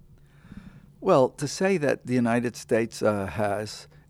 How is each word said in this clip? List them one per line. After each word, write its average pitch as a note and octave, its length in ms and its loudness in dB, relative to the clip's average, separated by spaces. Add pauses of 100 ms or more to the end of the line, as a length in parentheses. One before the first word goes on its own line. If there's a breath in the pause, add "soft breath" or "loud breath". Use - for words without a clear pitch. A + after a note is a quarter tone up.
(1000 loud breath)
Well, C#3+ 280 4
to - 180 -6
say F#3+ 300 0
that C3+ 300 -2
the B2 60 0
United A#2+ 420 0
States, - 480 -2
uh, G#2 220 2
has G#2 640 -4 (220 soft breath)